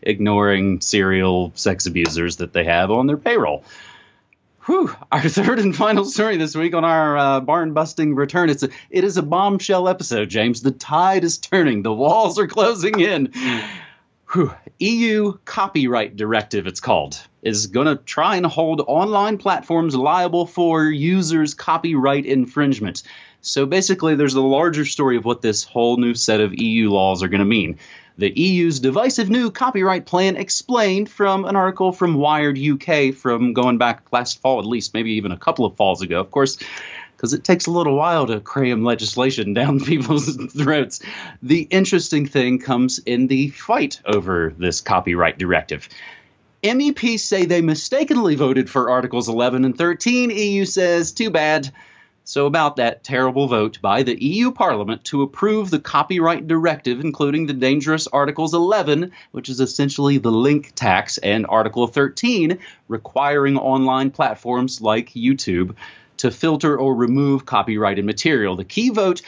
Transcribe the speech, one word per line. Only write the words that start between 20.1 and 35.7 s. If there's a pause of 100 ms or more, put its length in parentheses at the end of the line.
for
users'
copyright
infringement. (360)
So
basically,
there's
the
larger
story
of
what
this
whole
new
set
of
E
U
laws
are
gonna
mean. (400)
The
E
U's
divisive
new
copyright
plan
explained
from
an
article
from
Wired
U
K
from
going
back
last
fall,
at
least
maybe
even
a
couple
of